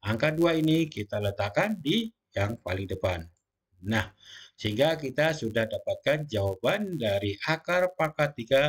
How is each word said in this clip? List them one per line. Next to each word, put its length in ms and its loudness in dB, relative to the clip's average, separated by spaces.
Angka 320 0
dua 220 4
ini 340 2
kita 300 -4
letakkan 580 -2
di 320 0
yang 240 -2
paling 320 -4
depan. 320 -2
Nah, 240 0
sehingga 400 2
kita 380 0
sudah 340 0
dapatkan 560 -2
jawaban 720 0
dari 480 0
akar 480 0
pangkat 400 0
tiga 360 2